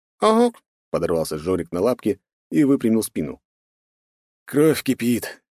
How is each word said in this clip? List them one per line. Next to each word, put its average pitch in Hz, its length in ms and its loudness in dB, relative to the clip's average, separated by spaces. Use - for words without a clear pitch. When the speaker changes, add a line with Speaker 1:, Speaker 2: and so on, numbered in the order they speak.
Speaker 1:
"Ага", — 233 380 2
Speaker 2:
подорвался 82 480 -2
Жорик 85 340 -4
на 87 80 -6
лапки 107 400 -2
и 156 140 2
выпрямил 120 400 2
спину. 76 360 -8
"Кровь 147 360 2
кипит, 120 640 -4